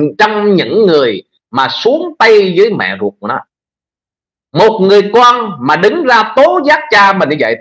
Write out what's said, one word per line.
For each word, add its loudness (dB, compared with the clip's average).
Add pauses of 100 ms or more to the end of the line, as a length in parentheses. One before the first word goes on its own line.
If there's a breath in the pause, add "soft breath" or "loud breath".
(180)
trong 0
những 0
người 0 (280)
mà -2
xuống -4
tay 2
với 2
mẹ -4
ruột -6
của -12
nó. -6 (1120)
Một 2
người 2
con 2
mà -2
đứng -2
ra 0
tố 2
giác 0 (100)
cha 4
mình -2
như -4
vậy -2